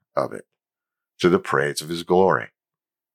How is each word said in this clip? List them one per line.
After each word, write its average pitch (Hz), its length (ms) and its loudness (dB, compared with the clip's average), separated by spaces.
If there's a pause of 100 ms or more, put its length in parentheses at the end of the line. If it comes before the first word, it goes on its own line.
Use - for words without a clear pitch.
(160)
of 64 160 -4
it 50 140 -16 (720)
to 90 100 2
the 95 120 4
praise 71 400 -2
of 78 80 -10
his 85 160 -8
glory." 90 460 2 (640)